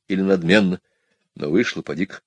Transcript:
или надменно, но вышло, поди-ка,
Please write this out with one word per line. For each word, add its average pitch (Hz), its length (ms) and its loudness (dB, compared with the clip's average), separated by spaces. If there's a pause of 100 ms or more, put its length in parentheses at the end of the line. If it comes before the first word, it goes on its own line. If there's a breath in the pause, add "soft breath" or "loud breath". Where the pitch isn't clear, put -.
или 95 140 -2
надменно, 95 600 2 (540)
но 73 160 -8
вышло, 110 320 -2
поди-ка, - 440 -8